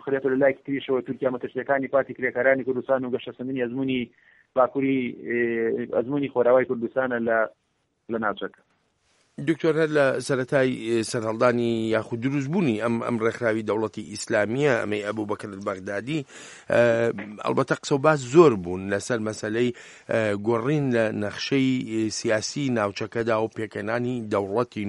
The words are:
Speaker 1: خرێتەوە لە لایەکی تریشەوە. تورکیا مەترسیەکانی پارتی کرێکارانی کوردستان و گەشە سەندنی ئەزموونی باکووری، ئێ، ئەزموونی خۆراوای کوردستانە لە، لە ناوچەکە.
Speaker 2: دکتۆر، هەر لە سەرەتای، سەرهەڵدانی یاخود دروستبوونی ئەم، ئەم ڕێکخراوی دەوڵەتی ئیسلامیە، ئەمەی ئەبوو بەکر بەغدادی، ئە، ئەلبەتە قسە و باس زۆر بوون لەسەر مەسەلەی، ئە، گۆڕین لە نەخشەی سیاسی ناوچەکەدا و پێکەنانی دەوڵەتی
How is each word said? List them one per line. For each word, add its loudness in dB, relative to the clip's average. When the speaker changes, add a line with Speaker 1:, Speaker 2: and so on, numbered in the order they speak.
Speaker 1:
خرێتەوە 0
لە 2
لایەکی 2
تریشەوە. -2
تورکیا -4
مەترسیەکانی -2
پارتی 0
کرێکارانی 0
کوردستان 0
و -6
گەشە -8
سەندنی -6
ئەزموونی -4
باکووری، 2
ئێ، -2
ئەزموونی -2
خۆراوای 4
کوردستانە -2
لە، 2
لە -2
ناوچەکە. -6
Speaker 2:
دکتۆر، 0
هەر 2
لە 6
سەرەتای، 0
سەرهەڵدانی 2
یاخود -4
دروستبوونی 0
ئەم، 0
ئەم -2
ڕێکخراوی 0
دەوڵەتی -4
ئیسلامیە، 0
ئەمەی -2
ئەبوو -4
بەکر -6
بەغدادی، -6
ئە، 6
ئەلبەتە 0
قسە -6
و 4
باس 4
زۆر 10
بوون -4
لەسەر 0
مەسەلەی، 0
ئە، -4
گۆڕین 2
لە 4
نەخشەی 0
سیاسی 0
ناوچەکەدا 0
و -2
پێکەنانی -4
دەوڵەتی -2